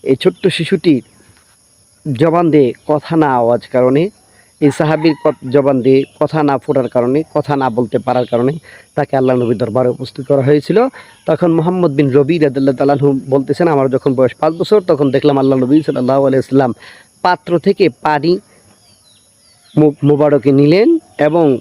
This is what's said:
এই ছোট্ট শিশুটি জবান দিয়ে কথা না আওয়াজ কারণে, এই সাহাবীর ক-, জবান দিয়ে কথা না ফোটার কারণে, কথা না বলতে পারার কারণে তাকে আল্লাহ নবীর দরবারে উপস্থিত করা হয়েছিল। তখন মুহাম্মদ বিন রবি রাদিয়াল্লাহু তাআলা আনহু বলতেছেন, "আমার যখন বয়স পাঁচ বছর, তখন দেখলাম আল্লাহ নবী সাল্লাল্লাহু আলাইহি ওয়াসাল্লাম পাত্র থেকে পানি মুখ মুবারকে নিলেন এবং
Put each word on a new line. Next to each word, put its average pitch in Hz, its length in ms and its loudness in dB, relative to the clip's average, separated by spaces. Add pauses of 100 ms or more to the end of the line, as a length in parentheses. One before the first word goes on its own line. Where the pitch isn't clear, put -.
এই 135 140 0
ছোট্ট 190 320 -2
শিশুটি 151 520 -2 (1120)
জবান 165 380 0
দিয়ে 139 220 4 (140)
কথা 151 300 -2
না 147 180 0
আওয়াজ 117 340 0
কারণে, 131 420 0 (500)
এই 147 100 2
সাহাবীর 156 440 -2 (100)
ক-, 131 260 -4
জবান 135 300 2
দিয়ে 135 240 2 (160)
কথা 151 220 -2
না 139 160 0
ফোটার 131 300 -2
কারণে, 127 340 -2 (120)
কথা 147 220 -2
না 131 140 -2
বলতে 117 280 -4
পারার 123 280 -2
কারণে 127 320 -2 (360)
তাকে 139 220 -4
আল্লাহ 127 200 0
নবীর 120 220 -2
দরবারে 123 300 -2
উপস্থিত 127 380 -8
করা 139 160 0
হয়েছিল। 160 460 0 (380)
তখন 165 260 0
মুহাম্মদ 170 380 0
বিন 139 200 0
রবি 143 280 2
রাদিয়াল্লাহু 139 380 0
তাআলা 139 160 0
আনহু 139 360 0
বলতেছেন, 139 400 0
"আমার 135 220 2
যখন 131 240 -2
বয়স 127 200 0
পাঁচ 160 200 -2
বছর, 202 260 0
তখন 147 300 0
দেখলাম 127 280 0
আল্লাহ 135 200 2
নবী 135 240 2
সাল্লাল্লাহু 139 440 0
আলাইহি 135 120 0
ওয়াসাল্লাম 131 360 0 (480)
পাত্র 175 360 -2
থেকে 196 300 0
পানি 151 500 -2 (1400)
মুখ 151 160 2 (100)
মুবারকে 143 480 2
নিলেন 185 460 2 (200)
এবং 151 420 2